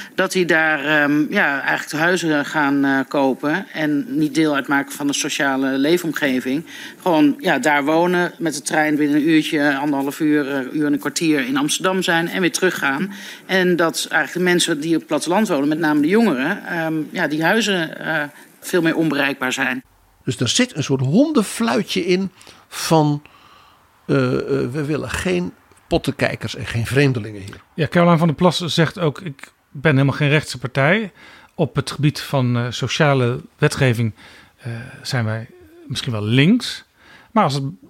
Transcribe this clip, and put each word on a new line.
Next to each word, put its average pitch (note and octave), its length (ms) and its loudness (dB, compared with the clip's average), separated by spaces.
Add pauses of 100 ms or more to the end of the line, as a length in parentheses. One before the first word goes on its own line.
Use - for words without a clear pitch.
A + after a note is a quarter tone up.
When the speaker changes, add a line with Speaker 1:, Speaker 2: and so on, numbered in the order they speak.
(160)
Speaker 1:
dat F#3 160 -2
die F#3 140 2
daar, D#3 400 2
ehm, D3 480 2
ja, D3 280 0
eigenlijk D3+ 420 -2
huizen E3 420 2
gaan, C#3 400 2
eh, C3+ 220 2
kopen D3 640 -2
en C#3+ 460 -2
niet D3+ 180 0
deel D3+ 200 2
uitmaken C#3 380 -2
van D3 140 -4
de C#3 60 0
sociale C3+ 640 -2
leefomgeving. C#3+ 880 0 (360)
Gewoon, D3+ 380 4
ja, D#3+ 200 0
daar C#3+ 240 2
wonen, F3 540 2
met D#3+ 160 -4
de D3+ 80 -8
trein D3+ 340 0
binnen D3 220 2
een D3+ 120 2
uurtje, D3+ 480 2
anderhalf C#3 420 -2
uur, D3 320 2
eh, C3 220 -4
uur D3+ 120 0
en D3 80 2
een C#3 60 0
kwartier D3+ 460 0
in C3+ 120 -2
Amsterdam F3 440 0
zijn E3+ 260 0
en F3+ 140 -4
weer E3 100 2
teruggaan. D3 640 -2 (320)
En F3+ 300 2
dat E3 340 0
eigenlijk D#3+ 240 -2
de F3+ 180 0
mensen E3+ 280 2
die D#3+ 140 -2
op D#3 60 2
het - 80 -14
platteland F3 400 0
wonen, D3 200 2
met D#3 120 0
name D3+ 220 2
de D3 60 2
jongeren, F#3+ 580 2
ehm, E3 280 -4 (180)
ja, E3+ 160 -2
die D#3 160 -2
huizen, F#3+ 560 0
eh, D#3 240 -4 (360)
veel F3+ 220 0
meer E3 140 2
onbereikbaar C#3 580 0
zijn. B2+ 300 -4 (400)
Speaker 2:
Dus B2+ 160 -4
er B2 80 -2
zit - 280 0
een D3 80 -4
soort C3+ 180 0
hondenfluitje A3+ 1040 0
in F#3 260 0 (360)
van D3+ 540 2 (840)
eh, C#3+ 100 0
eh, C3+ 560 0
we D3 140 -6
willen C3 240 -4
geen F3+ 440 -2 (340)
pottenkijkers - 680 -2
en A2+ 100 -10
geen A2+ 200 -4
vreemdelingen A#2 560 0
hier. F#2+ 200 -16 (120)
Speaker 3:
Ja, D#3 140 -2
Caroline F3 300 4
van E3+ 100 4
der D3 80 2
Plas F3 220 2
zegt E3 420 0
ook: D#3 220 -2
"Ik D#3 300 -14 (200)
ben D3+ 200 0
helemaal C3+ 240 4
geen D3 140 0
rechtse D3+ 280 0
partij. E3 540 0 (440)
Op D3 200 -2
het - 160 -4
gebied C#3+ 280 0
van, B2 380 0
eh, A#2+ 120 -2
sociale C3+ 720 0 (160)
wetgeving, A#2+ 560 2 (440)
eh, A#2 140 -12 (300)
zijn A#2+ 240 -2
wij A2 240 -4 (380)
misschien - 240 -6
wel G#2+ 120 -4
links. C#3 600 2 (480)
Maar G#3+ 120 2
als C#3 100 2
het C#3 100 -2 (260)